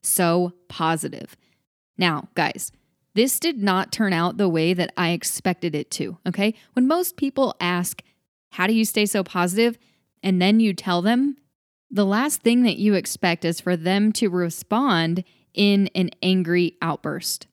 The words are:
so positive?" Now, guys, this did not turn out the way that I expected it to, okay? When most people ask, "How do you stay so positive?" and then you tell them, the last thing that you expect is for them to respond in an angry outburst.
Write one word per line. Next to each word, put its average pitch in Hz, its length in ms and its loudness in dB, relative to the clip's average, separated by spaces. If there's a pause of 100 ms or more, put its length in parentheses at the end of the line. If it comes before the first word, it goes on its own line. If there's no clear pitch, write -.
so 175 500 0 (160)
positive?" - 680 -4 (600)
Now, 170 380 0
guys, - 380 -2 (420)
this 247 240 2
did 285 240 -2
not 190 300 0
turn 208 180 0
out 170 240 0
the 202 140 2
way 165 240 2
that 175 240 -2
I 170 140 0
expected 170 640 -4
it 147 160 -6
to, - 260 -8 (100)
okay? 202 280 -2 (180)
When 254 120 2
most 349 300 0
people 277 460 -2
ask, 180 420 -2 (480)
"How 185 160 0
do 220 60 2
you 220 100 2
stay 214 220 0
so 196 180 -2
positive?" 190 560 0 (420)
and 185 200 0
then 208 180 4
you 214 140 2
tell 175 280 -2
them, 247 360 0 (520)
the 202 160 0
last 233 360 0
thing 240 220 4
that 220 160 2
you 208 160 2
expect 175 500 -2
is 170 160 -2
for 180 160 0
them 196 340 0
to 214 180 0
respond 175 960 0 (300)
in 202 420 4
an 185 140 0 (120)
angry 175 600 2
outburst. 151 720 -6